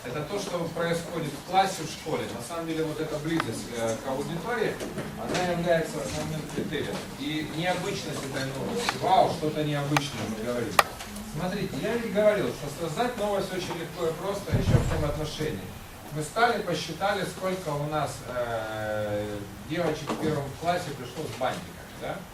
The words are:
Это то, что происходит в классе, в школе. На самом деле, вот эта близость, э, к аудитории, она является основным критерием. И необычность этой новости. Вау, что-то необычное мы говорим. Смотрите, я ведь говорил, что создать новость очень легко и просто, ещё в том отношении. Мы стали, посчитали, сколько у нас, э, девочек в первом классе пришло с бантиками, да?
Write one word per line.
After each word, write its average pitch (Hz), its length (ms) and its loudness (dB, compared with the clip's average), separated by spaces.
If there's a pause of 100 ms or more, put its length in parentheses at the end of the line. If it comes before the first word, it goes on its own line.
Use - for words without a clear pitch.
Это 151 200 -4
то, 202 160 -2
что 180 180 -2 (180)
происходит 165 560 0
в - 200 -10
классе, 185 320 4
в - 80 -4
школе. 135 320 -2 (120)
На - 60 -6
самом 165 260 -4
деле, 160 160 0
вот 151 160 -2
эта 156 200 -2
близость, 117 460 0 (120)
э, 113 260 2
к 135 60 -4
аудитории, 165 640 0 (440)
она 175 320 0
является 165 500 4
основным 151 400 -2 (140)
критерием. - 400 -2 (240)
И 151 360 -2
необычность 175 640 0
этой 135 260 -2 (120)
новости. - 340 0 (100)
Вау, - 300 8
что-то 151 320 2
необычное 143 680 2
мы 110 140 -2
говорим. 120 300 0 (640)
Смотрите, 185 320 0 (120)
я 214 120 2
ведь 214 200 0
говорил, 208 340 6
что - 400 -4
создать - 300 0
новость 202 360 0
очень 170 260 -2
легко 165 280 -2
и 165 60 2
просто, 196 440 -2
ещё - 220 6
в - 140 2
том 160 160 2
отношении. 151 520 -2 (520)
Мы 151 100 -2
стали, 226 400 4
посчитали, 180 600 0
сколько 185 460 -2
у 143 200 0
нас, 151 220 0 (160)
э, 107 1080 -2 (320)
девочек 156 400 0
в 220 120 0
первом 147 280 0 (100)
классе 170 380 2
пришло 151 260 -8
с - 160 -6
бантиками, - 640 -4
да? 135 140 -4 (180)